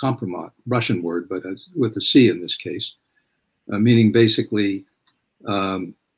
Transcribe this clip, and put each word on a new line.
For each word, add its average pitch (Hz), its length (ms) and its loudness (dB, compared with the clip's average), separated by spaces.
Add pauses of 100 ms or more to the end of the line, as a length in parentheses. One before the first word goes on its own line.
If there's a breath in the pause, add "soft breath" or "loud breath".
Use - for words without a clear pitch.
compromat, 92 520 -6 (140)
Russian 113 360 -2
word, 85 260 -6
but, 92 160 -8
uh, 95 100 -10 (200)
with 123 220 -2
a 101 40 -4
C 127 280 4
in 87 120 0
this 85 160 -8
case, - 380 -10 (800)
uh, 101 60 -2
meaning 113 340 6
basically, 107 720 0 (640)
um, 95 480 -4 (240)